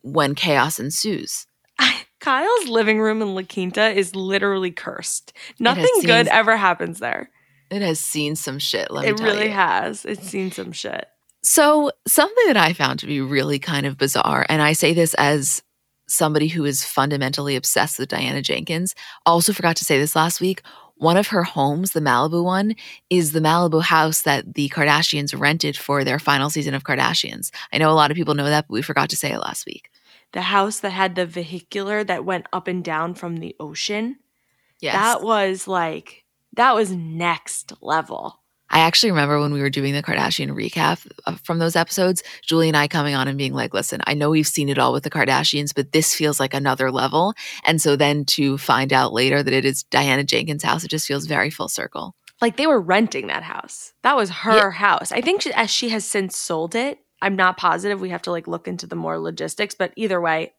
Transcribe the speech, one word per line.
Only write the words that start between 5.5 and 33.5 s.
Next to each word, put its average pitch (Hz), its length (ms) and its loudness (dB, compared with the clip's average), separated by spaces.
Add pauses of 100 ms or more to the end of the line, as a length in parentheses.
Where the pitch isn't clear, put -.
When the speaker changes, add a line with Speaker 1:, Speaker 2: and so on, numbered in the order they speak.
Speaker 1:
has - 80 -20
Speaker 2:
Nothing 277 440 4
good 233 220 6
Speaker 1:
seen - 80 2
Speaker 2:
ever 226 220 6
happens 175 440 0
there. - 300 -6 (400)
Speaker 1:
It 202 120 -4
has 165 160 0
seen 151 380 -4
some 135 220 -8
shit, - 320 -4
let - 140 -4
me 226 60 2
Speaker 2:
It 214 60 0
Speaker 1:
tell 220 100 -2
Speaker 2:
really 208 200 0
Speaker 1:
you. 214 60 -2
Speaker 2:
has. 180 520 0
It's 190 240 -8
seen 190 240 -4
some 180 200 -10
shit. - 340 -8 (360)
Speaker 1:
So, 302 500 6 (160)
something 453 380 4
that 262 100 4
I 170 160 4
found 139 280 -2
to - 60 -12
be 143 140 -2
really 139 380 0
kind 139 280 -2
of 135 120 -6
bizarre, - 500 2
and 151 140 2
I 151 100 4
say 165 220 2
this 165 200 2
as 143 480 2 (460)
somebody 156 400 2
who 160 160 -2
is 139 200 -2
fundamentally 139 720 -2
obsessed - 420 0
with 135 100 -4
Diana 135 340 -4
Jenkins, 160 520 -4 (300)
also 170 280 4
forgot 165 240 0
to - 80 -4
say 143 140 2
this 151 180 0
last 165 240 2
week, 185 220 -2 (340)
one 165 200 4
of 202 120 2
her 175 160 0
homes, 151 480 -2
the 160 80 -2
Malibu 151 420 2
one, 196 320 0 (360)
is 170 220 2
the 160 80 2
Malibu 160 420 4
house 160 400 2
that 135 320 -2
the 143 160 -2
Kardashians 147 680 0
rented 147 380 0
for 143 280 -2
their 139 140 0
final 143 320 0
season 147 240 -4
of 135 100 -6
Kardashians. - 680 -2 (220)
I - 60 -10
know 156 120 4
a - 20 6
lot 151 180 6
of 160 60 -2
people 151 180 0
know 143 120 -2
that, 151 200 0
but - 80 -10
we 117 80 -2
forgot 147 280 -2
to 151 60 -4
say 143 140 -4
it - 80 -4
last - 280 -8
week. - 240 -18 (420)
Speaker 2:
The 180 100 -6
house 196 380 0
that 196 100 -4
had 185 240 -2
the 180 120 -2
vehicular 180 760 -6
that 185 220 -4
went 180 280 -4
up 180 140 -6
and 180 160 -4
down 170 320 -4
from 170 220 -8
the 165 240 -10